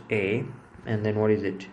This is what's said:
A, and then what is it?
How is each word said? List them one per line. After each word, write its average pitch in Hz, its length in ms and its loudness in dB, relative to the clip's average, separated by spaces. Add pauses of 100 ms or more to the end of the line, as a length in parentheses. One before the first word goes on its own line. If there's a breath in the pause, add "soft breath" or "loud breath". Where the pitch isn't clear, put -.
(100)
A, 107 340 2 (420)
and 107 180 0
then 107 140 2
what 107 120 4
is 104 120 4
it? 95 300 -6